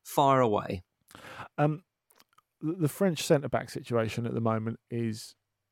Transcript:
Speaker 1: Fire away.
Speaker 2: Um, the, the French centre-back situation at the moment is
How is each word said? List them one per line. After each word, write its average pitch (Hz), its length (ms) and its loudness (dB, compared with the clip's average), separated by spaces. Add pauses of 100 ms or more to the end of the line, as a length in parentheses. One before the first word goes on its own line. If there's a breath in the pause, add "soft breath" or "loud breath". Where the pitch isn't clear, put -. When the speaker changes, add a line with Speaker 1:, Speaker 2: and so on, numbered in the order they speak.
Speaker 1:
Fire 135 380 4
away. 101 420 0 (720 loud breath)
Speaker 2:
Um, 151 280 0 (760)
the, 156 120 -2
the 175 160 0
French 185 340 0
centre-back 135 480 2
situation 117 560 -2
at 127 80 -4
the 117 60 -2
moment 113 400 0 (100)
is 117 460 -6 (360)